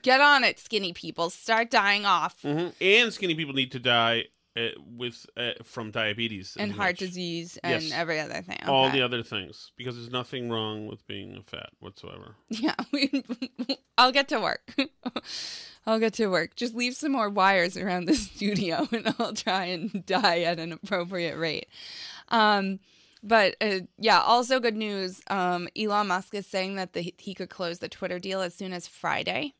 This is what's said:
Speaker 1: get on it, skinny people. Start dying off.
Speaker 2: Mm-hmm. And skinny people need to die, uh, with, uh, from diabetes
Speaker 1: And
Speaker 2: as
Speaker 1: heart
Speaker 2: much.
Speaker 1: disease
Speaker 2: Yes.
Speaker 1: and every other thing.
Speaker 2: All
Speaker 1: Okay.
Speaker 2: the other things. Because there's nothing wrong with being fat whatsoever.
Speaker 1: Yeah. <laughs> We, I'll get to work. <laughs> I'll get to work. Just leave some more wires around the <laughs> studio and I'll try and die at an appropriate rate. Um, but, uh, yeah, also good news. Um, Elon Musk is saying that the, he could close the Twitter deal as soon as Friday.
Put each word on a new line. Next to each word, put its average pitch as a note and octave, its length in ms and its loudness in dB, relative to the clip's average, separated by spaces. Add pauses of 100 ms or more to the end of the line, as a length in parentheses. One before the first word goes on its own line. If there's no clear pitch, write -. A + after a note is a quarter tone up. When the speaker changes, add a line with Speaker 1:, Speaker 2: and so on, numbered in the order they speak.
Speaker 1:
get C4 200 6
on C#4+ 220 8
it, G#3 160 2
skinny G3 340 -4
people. E3+ 360 -4
Start A3+ 400 0
dying G3+ 380 4
off. F3 340 2
Speaker 2:
Mm-hmm. D#3 280 -2 (120)
And G#3+ 320 6
skinny F3 220 -2
people D3+ 180 -6
need C3 200 -2
to C3 60 -8
die, A#2 460 4 (320)
uh, A#2 120 -2 (100)
with, A#2+ 460 -12 (120)
uh, A#2+ 140 -4 (120)
from A2 280 -10
diabetes G#2+ 680 -4
Speaker 1:
And G#3 120 -2
Speaker 2:
as G3+ 60 -8
Speaker 1:
heart F#3+ 160 0
Speaker 2:
much. F3+ 60 -10
Speaker 1:
disease F3 640 -8
Speaker 2:
Yes. E3 200 -2
Speaker 1:
and D#3+ 100 -6
every D#3+ 260 -2
other D#3+ 220 -6
thing. F3+ 240 -10
Speaker 2:
All C3+ 220 6
Speaker 1:
Okay. C3+ 100 2
Speaker 2:
the B2+ 80 4
other A#2+ 160 -2
things. G2 560 -10
Because B2 180 -10
there's A#2 160 -14
nothing B2 380 -6
wrong G#2+ 380 -4
with G#2+ 180 -14
being G2 400 -12
fat - 240 -14 (100)
whatsoever. - 560 -18 (140)
Speaker 1:
Yeah. A3+ 320 -2
<laughs> - 100 -10
We, C#4 320 -2 (760)
I'll B3+ 140 6
get C#4 180 2
to C4 100 0
work. - 380 -4
<laughs> - 1080 -8
I'll A3 140 2
get A3 140 2
to A3 140 2
work. E3+ 280 0
Just A#3+ 180 -4
leave B3 220 -2
some C#4+ 160 -2
more A3+ 180 2
wires F#3+ 480 4
around F3+ 280 -2
the C#4 100 6
<laughs> G#3+ 140 -2
studio G3 640 0
and A3 280 -2
I'll G#3+ 140 -2
try F#3+ 320 -2
and F3+ 400 -6
die F3+ 360 4
at E3+ 180 2
an E3 120 -6
appropriate F3 680 -4
rate. D#3+ 300 -4 (640)
Um, G3+ 500 4 (420)
but, G#3 400 4
uh, G3+ 180 2 (180)
yeah, G#3 240 6
also B3 380 4
good A3+ 160 0
news. G3+ 540 -4
Um, F3+ 380 0 (100)
Elon G#3 300 0
Musk F#3 280 -2
is G3 120 -6
saying F#3+ 280 -2
that F#3 180 -6
the, E3+ 240 -4
he G3 160 -12
could F3+ 160 -10
close F3 300 -6
the A#3 100 -8
Twitter F3+ 300 -6
deal F#3+ 220 -4
as F3+ 120 -4
soon F#3 200 -10
as F3 140 -10
Friday. G3+ 720 -4